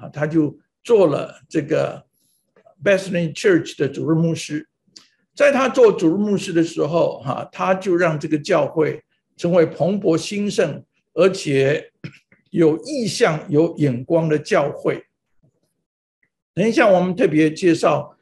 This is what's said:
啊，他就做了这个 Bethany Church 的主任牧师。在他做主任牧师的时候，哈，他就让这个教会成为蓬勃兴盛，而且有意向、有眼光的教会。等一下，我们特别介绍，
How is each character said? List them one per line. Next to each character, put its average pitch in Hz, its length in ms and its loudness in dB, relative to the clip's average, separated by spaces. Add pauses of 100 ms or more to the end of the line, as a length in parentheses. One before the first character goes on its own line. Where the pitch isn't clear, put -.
啊， 123 80 -16
他 147 180 -6
就 156 320 0 (240)
做 202 240 4
了 - 420 -4
这 156 140 -4
个 143 420 -4 (800)
Bethany 180 500 0
Church - 460 0
的 143 100 0
主 135 220 -4
任 160 80 2
牧 165 160 0
师。 151 340 -10 (640)
在 285 200 4
他 262 160 2
做 233 240 6
主 165 180 0
任 185 80 0
牧 208 180 0
师 185 160 -6
的 165 100 2
时 160 220 -2
候， 151 360 -2
哈， 123 320 -4
他 185 200 0
就 185 220 -2
让 170 240 0
这 160 80 -10
个 151 100 -2
教 147 300 0
会 - 340 -2 (360)
成 175 160 -2
为 175 120 4
蓬 185 360 -2
勃 160 180 2
兴 202 320 -6
盛， 156 320 -2 (320)
而 180 140 4
且 143 640 -2 (580)
有 160 340 2
意 262 220 -4
向、 170 420 0
有 165 280 0
眼 131 280 -2
光 165 240 0
的 151 80 0
教 143 360 -2
会。 - 320 -6 (1500)
等 185 160 0
一 233 40 0
下， 240 160 4
我 185 120 4
们 180 140 -2
特 196 140 2
别 156 240 2
介 165 220 2
绍， 151 480 -2